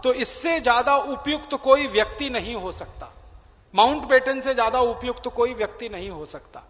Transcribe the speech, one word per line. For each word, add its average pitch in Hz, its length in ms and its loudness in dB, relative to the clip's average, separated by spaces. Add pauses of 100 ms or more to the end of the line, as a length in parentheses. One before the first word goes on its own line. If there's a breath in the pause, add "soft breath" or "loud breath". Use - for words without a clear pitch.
तो 254 80 4
इससे 302 480 -2
ज्यादा 247 360 4
उपयुक्त 285 580 -4
कोई 277 320 4
व्यक्ति 214 440 0
नहीं 226 240 -6
हो 185 180 -8
सकता, - 420 -14 (600)
माउंटबेटन 262 680 4
से 262 140 -2
ज्यादा 233 260 2
उपयुक्त 240 560 -2
कोई 240 180 0
व्यक्ति 214 340 -6
नहीं 196 220 -10
हो 156 140 -10
सकता - 460 -18